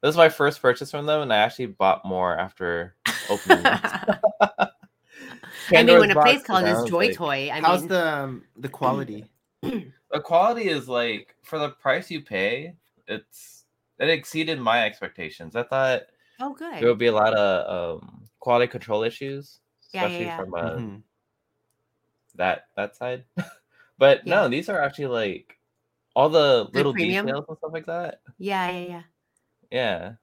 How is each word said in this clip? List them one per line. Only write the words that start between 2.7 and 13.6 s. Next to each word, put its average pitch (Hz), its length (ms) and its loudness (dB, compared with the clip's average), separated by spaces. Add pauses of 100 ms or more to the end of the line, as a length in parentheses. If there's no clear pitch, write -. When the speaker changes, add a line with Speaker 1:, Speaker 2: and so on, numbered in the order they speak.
Speaker 1:
opening 104 320 4
this. - 200 0
<laughs> - 440 -4 (140)
Speaker 2:
<laughs> - 0 - (1300)
I 165 80 10
mean, 170 40 8
Speaker 1:
Pandora's 170 140 12
Speaker 2:
when 208 100 6
a 196 40 4
place 151 260 6
Speaker 1:
box, - 60 -18
Speaker 2:
called 190 140 2
Speaker 1:
and 180 80 0
I 180 40 2
Speaker 2:
is - 100 2
Speaker 1:
was 226 80 -4
Speaker 2:
Joy 180 180 2
Speaker 1:
like, 190 80 -4
Speaker 2:
Toy, 143 340 -4
I 143 100 -6
Speaker 3:
How's 170 200 4
Speaker 2:
mean, 165 80 -10
Speaker 3:
the, 175 180 0
um, 139 380 -4 (120)
the 131 120 -10
quality? 127 560 -4 (380)
Speaker 1:
<clears throat> 202 300 -8 (200)
The 147 80 -2
quality 208 480 2
is, 139 200 -4
like, 120 540 -4
for - 160 -10
the 147 120 -4
price 143 420 -4
you 156 80 -8
pay, 127 560 -4 (320)
it's, - 560 -14 (340)